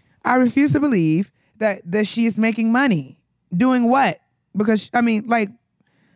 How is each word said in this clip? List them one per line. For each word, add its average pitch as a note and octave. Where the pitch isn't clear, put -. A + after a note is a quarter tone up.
I A#3+
refuse B3+
to D4
believe F#3+
that, G#3
that G#3+
she A#3
is A3
making A3+
money. A3+
Doing B3
what? B3
Because, G#3
I B3
mean, A3+
like, A3